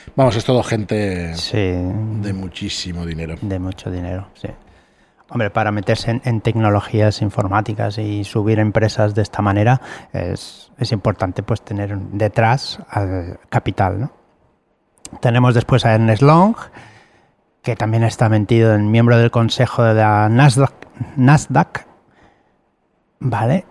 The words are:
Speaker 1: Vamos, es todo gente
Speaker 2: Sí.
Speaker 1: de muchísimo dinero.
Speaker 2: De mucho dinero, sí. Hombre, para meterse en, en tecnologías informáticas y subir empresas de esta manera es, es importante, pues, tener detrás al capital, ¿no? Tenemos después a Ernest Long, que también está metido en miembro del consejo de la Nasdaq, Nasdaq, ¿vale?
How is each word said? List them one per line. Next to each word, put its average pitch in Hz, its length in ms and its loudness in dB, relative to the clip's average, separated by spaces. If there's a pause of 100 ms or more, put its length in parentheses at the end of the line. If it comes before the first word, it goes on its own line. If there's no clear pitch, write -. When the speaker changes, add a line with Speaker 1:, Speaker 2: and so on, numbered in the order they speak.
(160)
Speaker 1:
Vamos, 120 220 2
es 110 80 -4
todo 123 180 2
gente 98 720 -4
Speaker 2:
Sí. 85 220 -6
Speaker 1:
de 101 760 -4
muchísimo 95 720 -8
dinero. 82 360 -8
Speaker 2:
De 95 180 -6
mucho 92 320 -8
dinero, 90 440 -8
sí. - 120 -14 (840)
Hombre, 110 200 -2
para 107 200 0
meterse 104 380 -2
en, 117 160 -2
en 113 160 -2
tecnologías 107 800 0
informáticas 107 800 -4
y 104 240 -6
subir 107 340 0
empresas 107 560 0
de 110 80 0
esta - 220 -4
manera 104 360 2 (320)
es, - 680 -10
es - 120 -2
importante, 98 520 -2
pues, - 180 -4
tener 101 380 -8
detrás 110 800 -2 (100)
al 92 500 -6 (100)
capital, 98 520 -2
¿no? 143 100 -6 (1080)
Tenemos 123 340 2
después 120 320 2
a 113 80 4
Ernest 113 300 4
Long, 170 320 6 (1040)
que 120 140 -4
también 113 280 0
está 113 240 0
metido 110 460 4
en 104 160 2
miembro 117 300 4
del 117 100 4
consejo 117 540 0
de 113 100 4
la 107 360 4
Nasdaq, 131 440 4 (420)
Nasdaq, 143 680 2 (1300)
¿vale? 120 520 -2